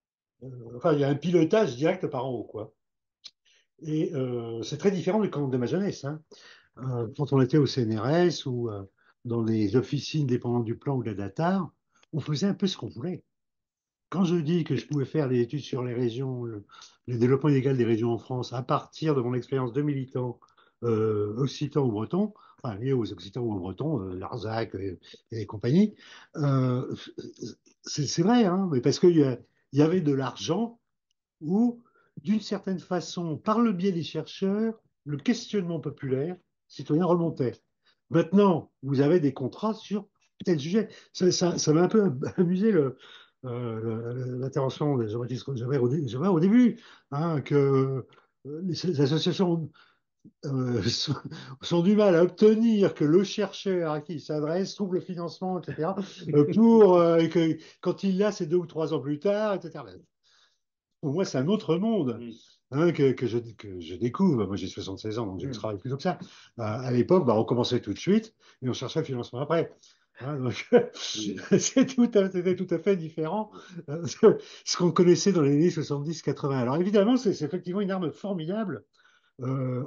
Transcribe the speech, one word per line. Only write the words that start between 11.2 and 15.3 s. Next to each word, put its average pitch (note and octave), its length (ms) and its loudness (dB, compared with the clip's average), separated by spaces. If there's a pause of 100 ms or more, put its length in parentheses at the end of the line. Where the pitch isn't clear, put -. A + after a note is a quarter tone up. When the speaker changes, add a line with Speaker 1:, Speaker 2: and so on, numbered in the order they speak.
Speaker 1:
on D3+ 80 -4
faisait D3 280 -2
un F#3+ 80 0
peu G3+ 100 -4
ce F#3 100 -2
qu'on A#2+ 120 -12
voulait. D3+ 360 -10 (840)
Quand F#3+ 140 0
je E3+ 120 2
dis E3 280 0
que C#3+ 120 -2
je - 120 -4
pouvais C#3+ 180 -2
faire C#3+ 240 -2
des B2 120 2